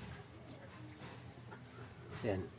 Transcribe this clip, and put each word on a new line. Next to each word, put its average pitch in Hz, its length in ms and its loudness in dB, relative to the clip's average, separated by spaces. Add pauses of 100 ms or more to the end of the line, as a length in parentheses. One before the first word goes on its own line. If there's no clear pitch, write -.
(2250)
Ayan. 95 160 10 (180)